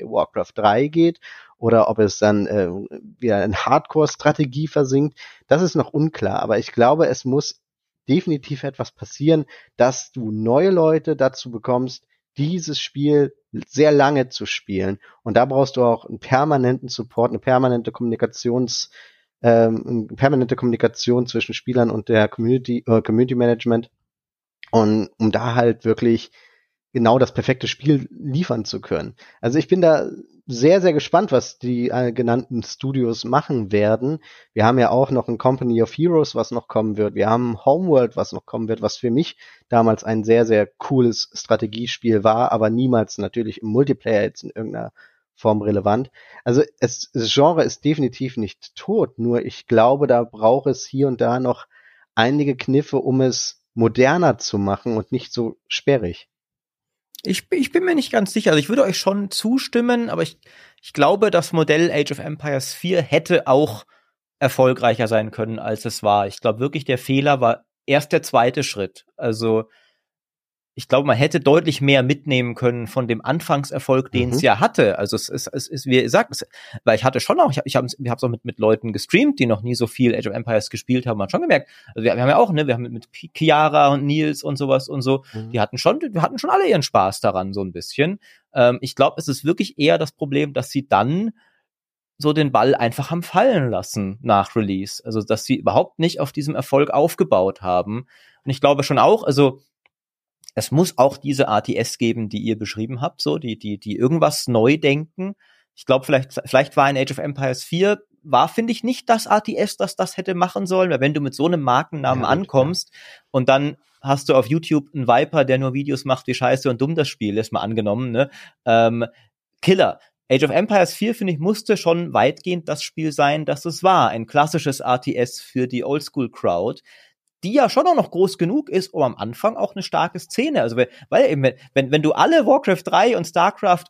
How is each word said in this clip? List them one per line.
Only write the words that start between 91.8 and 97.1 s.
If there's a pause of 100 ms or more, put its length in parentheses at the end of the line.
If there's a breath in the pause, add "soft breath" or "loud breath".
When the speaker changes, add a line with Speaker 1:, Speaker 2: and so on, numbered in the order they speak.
Speaker 2:
so
den
Ball
einfach
haben
fallen
lassen
nach
Release.
Also,
dass
sie
überhaupt
nicht
auf
diesem
Erfolg
aufgebaut